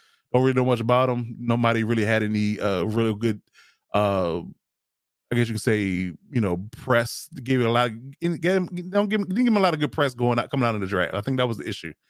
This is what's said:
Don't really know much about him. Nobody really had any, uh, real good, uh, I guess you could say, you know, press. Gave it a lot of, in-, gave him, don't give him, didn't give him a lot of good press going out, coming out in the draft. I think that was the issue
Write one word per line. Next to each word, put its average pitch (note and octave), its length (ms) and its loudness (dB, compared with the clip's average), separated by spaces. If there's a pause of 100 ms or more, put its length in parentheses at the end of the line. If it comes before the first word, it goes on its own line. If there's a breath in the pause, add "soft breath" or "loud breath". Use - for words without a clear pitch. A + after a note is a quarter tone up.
(320 soft breath)
Don't B2+ 100 4
really C3 120 4
know B2+ 100 2
much B2 160 2
about B2 280 2
him. A#2+ 300 -4
Nobody A#2 460 2
really A2 200 2
had A2 180 2
any, G#2+ 380 0
uh, G2 220 0
real A2 320 0
good, G#2+ 260 -2 (520 soft breath)
uh, F#2+ 480 0 (880)
I B2+ 60 0
guess A#2+ 120 2
you A2+ 60 -6
could G#2 80 -6
say, A2 180 2
you F#2 600 -2
know, F2+ 180 0 (140)
press. - 560 -2 (140)
Gave C3 180 0
it A#2+ 60 2
a A2+ 40 2
lot A#2+ 180 2
of, A2 60 -8 (260)
in-, E3+ 160 -2
gave F3+ 200 0
him, F3+ 100 0 (240)
don't G3+ 180 0
give G#3+ 120 0
him, G3+ 60 -4
didn't G#3 180 0
give A#3+ 80 4
him G#3+ 40 4
a G3+ 40 4
lot F3+ 140 4
of D3+ 60 -6
good D3 120 -2
press C#3 220 0
going A#2+ 240 2
out, - 120 -4
coming C3+ 160 0
out A#2 80 2
in G#2+ 60 -2
the G2 60 -2
draft. F2+ 280 0
I G2 60 -2
think C3 180 -2
that B2+ 100 2
was G#2+ 100 -4
the D#2 100 -8
issue E2 260 -10 (160)